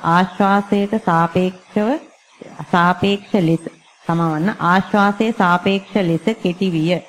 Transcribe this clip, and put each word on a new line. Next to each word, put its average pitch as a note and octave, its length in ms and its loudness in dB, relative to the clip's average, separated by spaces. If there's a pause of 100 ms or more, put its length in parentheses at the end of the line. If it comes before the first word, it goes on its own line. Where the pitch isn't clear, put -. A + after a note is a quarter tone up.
ආශ්වාසයට G3+ 920 0
සාපේක්ෂව, F#3 880 -2 (760)
සාපේක්ෂ F#3 720 0
ලෙස, E3 280 2 (420)
සමවන්න, E3 420 0 (120)
ආශ්වාසයේ G3+ 760 0
සාපේක්ෂ F#3+ 680 0
ලෙස E3 240 -2 (120)
කෙටි F#3 340 -2
විය. E3 260 0 (120)